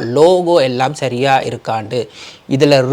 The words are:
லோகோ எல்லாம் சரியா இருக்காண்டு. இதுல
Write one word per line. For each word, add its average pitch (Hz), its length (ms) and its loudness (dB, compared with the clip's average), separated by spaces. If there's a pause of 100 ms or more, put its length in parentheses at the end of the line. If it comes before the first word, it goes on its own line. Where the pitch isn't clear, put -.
(160)
லோகோ 175 400 4 (100)
எல்லாம் 131 340 -2
சரியா 131 320 -2 (160)
இருக்காண்டு. 117 520 -6 (560)
இதுல 143 200 4 (160)